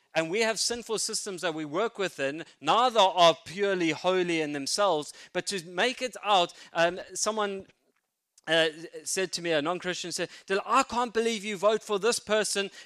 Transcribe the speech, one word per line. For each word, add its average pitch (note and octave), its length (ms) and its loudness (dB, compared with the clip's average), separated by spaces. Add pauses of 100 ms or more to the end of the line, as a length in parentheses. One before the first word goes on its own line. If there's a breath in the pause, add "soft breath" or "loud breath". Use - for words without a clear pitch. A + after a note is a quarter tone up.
(160)
and D#3+ 140 0
we G#3+ 100 0
have A3 180 0
sinful A#3 400 -4
systems G3 440 -6
that E3+ 120 -2
we D#3 100 -6
work E3+ 340 -2
within. D#3 460 -4 (160 loud breath)
Neither A3 380 4
are F3+ 460 8
purely F#3 460 0
holy F3+ 500 0
in D3 120 -2
themselves, D3+ 600 0 (200 loud breath)
but F3+ 160 -4
to F#3 160 -6
make G3 380 -2
it B3 220 -8
out, F#3 280 2 (200 loud breath)
um, E3+ 260 2 (160)
someone, G3+ 520 -2 (840)
uh, D#3+ 200 4 (360)
said F#3+ 300 -4
to F3 80 -6
me, E3+ 100 0
a D3 100 2
non-Christian F3 480 -4
said, E3+ 200 -6 (180 loud breath)
"Dylan, G3 180 0
I B3 160 4
can't A#3+ 320 -2
believe A3+ 300 0
you G#3+ 120 -4
vote G#3 280 2
for G#3 160 -2
this A3+ 180 0
person G3+ 540 -2 (140 loud breath)